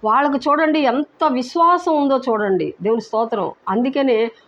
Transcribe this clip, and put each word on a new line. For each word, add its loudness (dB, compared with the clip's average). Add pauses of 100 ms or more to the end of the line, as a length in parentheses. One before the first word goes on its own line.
వాళ్ళకు 2
చూడండి 0
ఎంత -2
విశ్వాసం 2
ఉందో 2
చూడండి. -2
దేవుని 0
స్తోత్రం. -4 (180)
అందుకనే 0 (180)